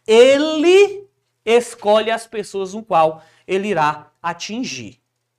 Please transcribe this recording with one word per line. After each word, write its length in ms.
ele 960
escolhe 640
as 160
pessoas 480
no 80
qual 400
ele 220
irá 400
atingir, 760